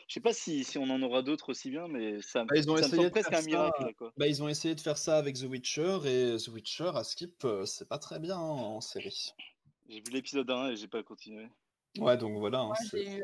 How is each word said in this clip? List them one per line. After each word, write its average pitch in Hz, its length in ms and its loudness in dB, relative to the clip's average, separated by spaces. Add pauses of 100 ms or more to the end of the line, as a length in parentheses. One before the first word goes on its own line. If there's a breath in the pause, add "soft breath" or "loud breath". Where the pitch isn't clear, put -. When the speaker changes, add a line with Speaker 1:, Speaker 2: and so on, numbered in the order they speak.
Speaker 1:
je - 80 -10
sais - 60 -4
pas 226 120 4
si, 156 320 0
si - 140 -6
on 139 120 0
en 131 120 2
aura 127 200 4
d'autres 147 280 0
aussi 131 200 -6
bien, 165 180 -6
mais 110 340 -2
ça, 117 220 0
Speaker 2:
Bah, 135 120 4
ils 151 140 4
ont 156 60 4
Speaker 1:
ça 160 60 4
me - 40 6
Speaker 2:
essayé 165 100 4
Speaker 1:
semble 170 100 8
Speaker 2:
de 175 40 4
Speaker 1:
presque 214 200 2
Speaker 2:
faire 175 80 4
Speaker 1:
un 160 40 2
miracle, 156 380 2
Speaker 2:
ça. 131 60 0
Speaker 1:
là, 113 80 -4
quoi. 113 220 -10
Speaker 2:
Bah, 143 100 4
ils 143 160 2
ont 151 60 0
essayé 151 260 0
de 156 60 -10
faire 151 180 0
ça 160 200 2
avec 143 180 0
The 127 80 -6
Witcher, 147 600 0
et 127 320 4
The 113 120 -4
Witcher, 117 460 -4
à 113 100 0
skip, - 400 -8
euh, 104 200 2
c'est - 240 -6
pas 151 100 -4
très 160 200 -10
bien, 175 180 -4
hein, 175 40 -4
en 123 400 -4
série. - 520 -8 (560)
Speaker 1:
J'ai 110 120 -12
vu 104 120 -10
l'épisode 131 380 0
un 127 200 0
et 117 60 -2
j'ai 104 120 -8
pas 110 140 -4
continué. 107 460 -14 (500)
Speaker 2:
Ouais, 127 200 6
donc 107 200 -2
voilà, 107 220 2
hein, 120 60 0
Speaker 3:
Moi, 107 100 -2 (140)
Speaker 2:
c'est 202 140 -2
Speaker 3:
j'ai 196 140 -8
eu 202 60 -4